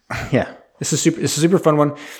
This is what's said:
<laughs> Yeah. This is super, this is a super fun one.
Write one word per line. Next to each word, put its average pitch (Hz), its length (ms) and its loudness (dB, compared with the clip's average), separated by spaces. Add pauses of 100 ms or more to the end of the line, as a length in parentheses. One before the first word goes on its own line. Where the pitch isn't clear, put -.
(100)
<laughs> - 200 -8
Yeah. 151 180 2 (300)
This - 140 -6
is 151 80 0
super, - 200 2
this 131 120 -2
is - 60 -4
a - 40 -2
super 170 180 4
fun 156 160 2
one. 147 180 2 (260)